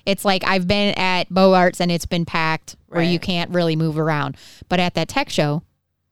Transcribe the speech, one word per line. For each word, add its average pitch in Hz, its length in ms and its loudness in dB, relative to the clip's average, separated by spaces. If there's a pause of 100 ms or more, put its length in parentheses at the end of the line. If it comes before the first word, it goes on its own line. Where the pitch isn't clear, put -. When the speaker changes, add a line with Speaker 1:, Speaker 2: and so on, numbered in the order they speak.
Speaker 1:
It's 196 200 -2
like, 190 220 0
I've 185 200 0
been 202 300 2
at 185 320 -2
Bogart's, 185 520 4
and 175 100 0
it's 170 140 -4
been 170 200 -2
packed 160 500 -4 (120)
where 170 160 -2
you 170 100 0
Speaker 2:
Right. 165 80 -2
Speaker 1:
can't 175 300 -4
really 170 240 0
move 160 240 -2
around. 147 380 -2 (320)
But 180 100 0
at 175 160 0
that 165 140 -2
tech 269 200 -4
show, 151 340 -2 (480)